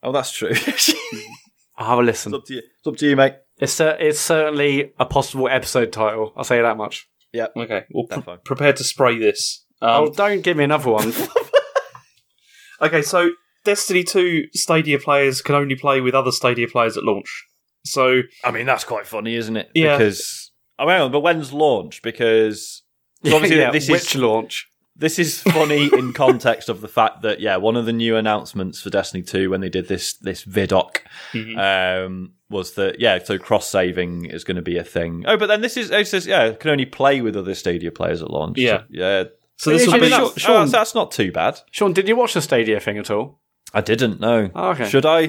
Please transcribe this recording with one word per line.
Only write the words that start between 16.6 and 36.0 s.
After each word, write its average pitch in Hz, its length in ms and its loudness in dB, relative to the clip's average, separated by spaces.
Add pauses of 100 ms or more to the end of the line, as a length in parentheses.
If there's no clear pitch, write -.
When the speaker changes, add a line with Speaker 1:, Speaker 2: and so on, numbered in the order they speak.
Speaker 3:
players 117 300 0
at - 80 -8
launch. - 420 -2 (380)
So 127 380 2 (200)
Speaker 1:
I 123 80 0
mean, 117 140 -6
that's 131 200 0
quite 104 220 -8
funny, 113 280 -6
isn't 110 220 -4
it? 104 180 -8
Speaker 3:
Yeah. 156 240 4
Speaker 1:
Because, - 520 -2 (280)
I 135 60 -2
mean, 165 80 4
hang 185 100 4
on, 131 100 0
but 147 80 2
when's 151 320 0
launch? 135 500 0
Because 110 800 0 (200)
Speaker 2:
<laughs> - 220 -20
Speaker 1:
so 151 100 4
obviously 160 240 6
Speaker 2:
Yeah, 131 120 4
Speaker 1:
this 147 200 0
Speaker 2:
which 170 240 0
Speaker 1:
is 135 60 -2
Speaker 2:
launch? 113 460 0 (300)
Speaker 1:
this 160 220 -2
is 160 240 -2
funny 151 500 2
in 127 200 2
<laughs> - 20 -10
context 127 540 2
of 101 140 -6
the 107 60 -14
fact - 340 0
that, 107 180 -2
yeah, 98 160 0
one 107 200 2
of 120 100 -2
the 113 60 -2
new 113 240 0
announcements 107 680 -4
for - 80 -10
Destiny 95 320 -2
two 95 280 -2
when 95 120 -2
they 95 80 -6
did 92 180 -4
this, - 260 -6
this - 300 -10
vidoc, 95 540 0 (340)
Speaker 3:
Mm-hmm. 113 260 -8 (480)
Speaker 1:
um, 92 260 -10 (180)
was 95 240 -6
that, 95 240 -2
yeah, 104 240 4
so 98 160 -2
cross-saving 90 880 -2
is 82 180 -12
gonna 90 180 -4
be 87 160 -4
a 85 60 -6
thing. 85 420 -6
Oh, 214 120 2
but 208 80 0
then 214 140 2
this 233 160 -4
is, 233 140 -6
it 208 160 0